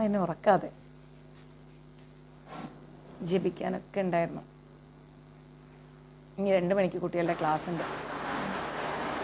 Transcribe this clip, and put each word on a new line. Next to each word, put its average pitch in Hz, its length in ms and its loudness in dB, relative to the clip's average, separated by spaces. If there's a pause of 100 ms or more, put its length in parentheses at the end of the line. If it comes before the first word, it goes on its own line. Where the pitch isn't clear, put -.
എന്നെ 202 160 4
ഉറക്കാതെ, 170 460 4 (2500)
ജപിക്കാനൊക്കെ 185 760 0
ഉണ്ടായിരുന്നു. 170 380 0 (1900)
ഇനി 196 100 2 (100)
രണ്ട് 175 200 2
മണിക്ക് 185 260 2
കുട്ടികളുടെ 170 360 0
class 156 320 2
ഉണ്ട്, 165 140 -2 (1400)